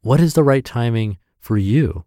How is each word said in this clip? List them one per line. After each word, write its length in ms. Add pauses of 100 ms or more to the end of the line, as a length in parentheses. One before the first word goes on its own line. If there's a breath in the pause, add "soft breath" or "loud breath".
What 180
is 140
the 100
right 200
timing 520 (220)
for 180
you? 500